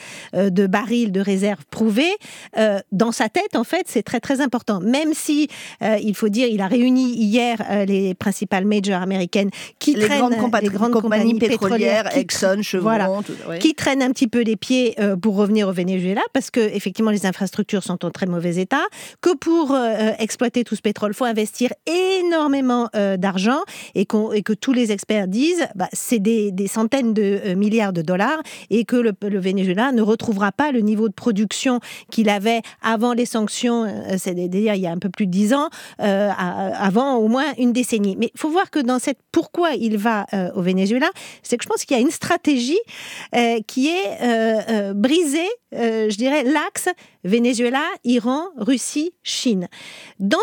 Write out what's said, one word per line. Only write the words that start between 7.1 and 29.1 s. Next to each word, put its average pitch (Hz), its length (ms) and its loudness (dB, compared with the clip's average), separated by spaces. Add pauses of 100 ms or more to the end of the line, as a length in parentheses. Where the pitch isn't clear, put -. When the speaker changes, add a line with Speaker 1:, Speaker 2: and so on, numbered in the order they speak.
Speaker 1:
hier, 233 560 2
euh, 202 160 2
les 190 300 2
principales 196 500 -2
majors 202 360 2
américaines 190 500 0 (260)
qui 294 160 2
Speaker 2:
Les 214 140 2
Speaker 1:
traînent, 285 140 2
Speaker 2:
grandes 240 160 2
compa-, 220 240 2
Speaker 1:
les 208 80 2
grandes 214 240 2
Speaker 2:
compagnies 220 400 4
Speaker 1:
compagnies 220 60 0
Speaker 2:
pétrolières, 220 640 2
Speaker 1:
pétrolières 202 80 -4
qui 285 60 4
Speaker 2:
Exxon, 190 360 0
Speaker 1:
tra-, 208 80 -2
Speaker 2:
Chevron, 185 200 -2
Speaker 1:
voilà, 208 260 2 (140)
Speaker 2:
tout, - 100 -10 (140)
ouais. 165 120 -8
Speaker 1:
qui 311 160 2
traînent 269 260 0
un 247 80 2
petit 233 180 0
peu 240 140 0
les 220 140 0
pieds, 254 440 0
euh, 202 180 0
pour 190 180 0
revenir 208 320 2
au 190 60 -2
Venezuela, 185 480 0 (120)
parce 269 160 -2
que, 247 120 0
effectivement, 214 500 0
les 202 160 0
infrastructures 185 560 -2
sont 175 220 -6
en 170 40 -2
très - 160 -4
mauvais 175 300 -2
état, 190 300 0 (360)
que 349 140 4
pour, 330 360 2
euh, 220 460 2
exploiter 240 460 -2
tout 214 120 -6
ce - 60 -8
pétrole, 208 320 -2
faut 254 120 -2
investir 226 440 0 (160)
énormément, 302 1080 2
euh, 196 220 0
d'argent, 196 420 0 (340)
et 190 140 0
qu'on, 214 240 0
et 208 100 0
que 220 120 -2
tous 254 200 -2
les 233 180 2
experts 202 360 -2
disent, 285 480 0
bah, 185 180 -4
c'est 226 260 -2
des, 208 320 2
des 196 160 -2
centaines 226 460 0
de, 196 320 2
euh, 180 100 0
milliards 208 380 2
de 170 80 -2
dollars, 202 400 0 (300)
et 220 140 2
que 254 100 -2
le, 233 160 4 (100)